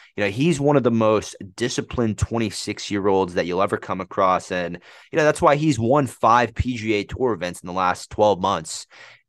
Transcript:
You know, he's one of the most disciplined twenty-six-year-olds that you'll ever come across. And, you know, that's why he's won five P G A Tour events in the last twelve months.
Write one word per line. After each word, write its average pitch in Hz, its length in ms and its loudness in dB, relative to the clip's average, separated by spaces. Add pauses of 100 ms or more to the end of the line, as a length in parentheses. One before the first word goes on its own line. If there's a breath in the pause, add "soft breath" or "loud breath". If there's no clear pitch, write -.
(180 loud breath)
You 104 60 -2
know, 101 60 0
he's 139 300 0
one 143 160 4
of 127 80 2
the 120 80 2
most 110 460 2 (180)
disciplined 117 600 -4
twenty-six-year-olds 98 1200 -2
that 87 100 0
you'll 87 160 -2
ever 104 160 0
come 95 240 -6
across. 92 500 0
And, 87 280 -6 (320 loud breath)
you 156 60 -6
know, 156 60 4
that's 151 180 2
why 151 140 6
he's 147 240 2
won 127 280 2
five 117 460 2
P 123 220 -4
G 107 180 -2
A 101 120 0
Tour 123 260 -2
events 87 300 -6
in 92 60 -14
the 90 60 -8
last 90 360 -2
twelve 101 320 2
months. 92 460 -4 (420 loud breath)